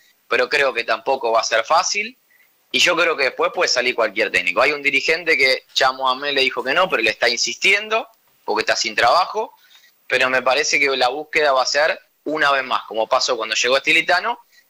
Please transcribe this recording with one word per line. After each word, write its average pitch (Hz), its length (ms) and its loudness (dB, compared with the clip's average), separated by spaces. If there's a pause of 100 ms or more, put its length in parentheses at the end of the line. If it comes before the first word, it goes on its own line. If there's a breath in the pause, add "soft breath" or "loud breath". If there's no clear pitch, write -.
(280 soft breath)
pero 123 200 0
creo 139 260 0
que 117 100 -4
tampoco 117 480 -2
va 113 80 4
a - 40 0
ser 110 200 0
fácil, 208 520 -2 (540 soft breath)
y 127 80 -2
yo 170 180 2
creo 165 200 2
que 135 80 0
después 151 300 0
puede 170 140 0
salir 123 260 0
cualquier 107 360 0
técnico. 90 300 0
Hay 143 120 2
un 143 100 -6
dirigente 160 560 0
que 131 260 0 (100)
ya 131 180 2
Mohamed 131 420 -2
le 135 80 0
dijo 127 200 -2
que 131 120 -2
no, 180 140 2
pero 131 140 -2
le 110 80 2
está 120 180 0
insistiendo, 202 800 -2 (360)
porque 104 160 -2
está 110 160 0
sin 110 180 -4
trabajo, 139 600 0 (520 soft breath)
pero 127 220 0
me 127 140 2
parece 143 360 0
que 143 180 0
la 127 120 2
búsqueda 151 440 0
va 135 100 4
a - 40 -4
ser, 156 320 0 (260)
una 147 280 0
vez 135 120 2
más, 117 220 -4
como 110 220 -2
pasó 131 300 2
cuando 110 160 -4
llegó 123 240 2
Estilitano, 175 600 0 (300 soft breath)